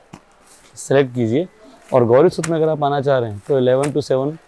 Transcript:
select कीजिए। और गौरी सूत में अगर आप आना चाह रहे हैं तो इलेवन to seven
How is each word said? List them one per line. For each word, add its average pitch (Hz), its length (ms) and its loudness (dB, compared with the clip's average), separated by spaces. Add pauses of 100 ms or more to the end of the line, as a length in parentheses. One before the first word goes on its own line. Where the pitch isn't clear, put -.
(760)
select 135 380 0
कीजिए। 123 320 -2 (440)
और 127 140 4
गौरी 135 240 4
सूत 170 200 -6
में 165 80 -2
अगर 160 120 0
आप 151 140 -4
आना 143 180 -2
चाह 135 160 0
रहे 117 140 -4
हैं 101 160 -12
तो 143 120 0
इलेवन 131 320 0
to 147 120 -2
seven 143 340 -2 (100)